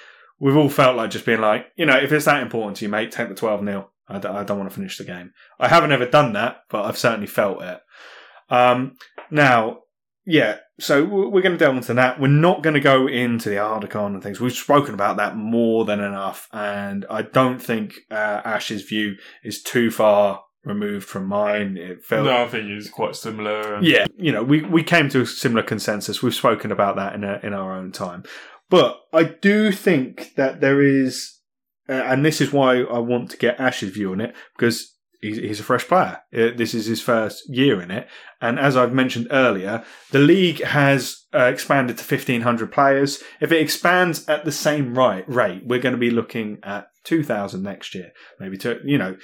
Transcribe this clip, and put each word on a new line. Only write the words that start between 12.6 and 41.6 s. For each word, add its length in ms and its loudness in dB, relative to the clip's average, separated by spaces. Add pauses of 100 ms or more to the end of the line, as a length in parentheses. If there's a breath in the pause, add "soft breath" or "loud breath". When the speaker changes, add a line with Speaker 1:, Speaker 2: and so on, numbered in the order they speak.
Speaker 1:
gonna 180 2
go 260 6
into 420 -2
the 80 -2
Ardacon 520 -2
and 140 -8
things. 180 -10
We've 120 0
spoken 400 2
about 240 0
that 200 -2
more 500 0
than 140 -2
enough, 520 -8
and 560 -6
I 140 -4
don't 380 0
think, 340 -6 (160)
uh, 340 -4
Ash's 380 -6
view 320 -4 (280 loud breath)
is 200 -12
too 280 2
far 520 4 (220)
removed 440 -6
from 180 -8
mine. 520 -2
It 260 -14
felt 220 0
Speaker 2:
No, 180 2
I 40 -2
think 200 -8
it's 220 -12
quite 260 -6
similar. 600 -6
And 100 0
Speaker 1:
Yeah, 200 4 (120)
you 140 -2
know, 100 -4
we, 200 2
we 200 0
came 280 2
to 120 2
a 40 -2
similar 360 -2
consensus. 600 -6
We've 120 0
spoken 380 -2
about 240 0
that 180 -6
in 100 -8
a, 180 -6
in 120 -8
our 180 -8
own 200 -10
time. 320 -10 (460 loud breath)
But 280 4 (140)
I 120 6
do 480 2
think 640 -2
that 260 -2
there 200 4
is, 560 0 (480)
uh, 60 -8
and 320 0
this 160 2
is 100 2
why 300 4
I 180 -2
want 340 -2
to 40 -16
get 240 0
Ash's 300 -2
view 220 -4
on 100 -4
it, 120 -8 (220 loud breath)
because 400 -2 (240)
he's, 160 -8
he's 240 -8
a 40 -12
fresh 220 -2
player. 360 0 (120)
Uh, 220 4
this 160 -2
is 140 -4
his 160 -4
first 440 -2
year 360 0
in 80 -14
it. 180 -8 (320 loud breath)
And 180 -2
as 160 2
I've 200 2
mentioned 360 0
earlier, 540 0 (280 loud breath)
the 60 2
league 460 4
has, 600 0 (100)
uh, 100 4
expanded 540 0